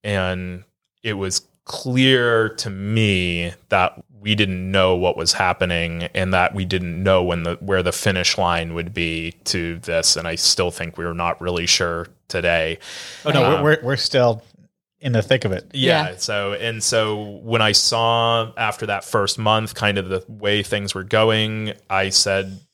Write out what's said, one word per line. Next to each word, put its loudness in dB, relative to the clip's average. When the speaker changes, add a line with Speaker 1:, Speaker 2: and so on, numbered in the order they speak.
Speaker 1:
and -2
it -2
was -2
clear 0
to -8
me 0
that 2
we 0
didn't 0
know 4
what 0
was 0
happening -2
and 0
that 2
we -4
didn't -4
know 4
when -2
the, -4
where 0
the 0
finish 0
line 0
would -6
be -4
to -4
this. 0
And -6
I -4
still 2
think -10
we're -4
not -2
really -2
sure 0
today. 0
Speaker 2:
Oh, 0
no, 4
Speaker 1:
Um, 2
Speaker 2:
we're, 4
we're, -12
we're 0
still 2
in -2
the 4
thick 2
of 0
it. -6
Speaker 1:
Yeah, 2
Speaker 3:
Yeah. -12
Speaker 1:
so, -2
and -4
so 0
when 2
I 4
saw 2
after -2
that -4
first 0
month, 2
kind 0
of -4
the -2
way 0
things -4
were -6
going, 2
I 0
said 0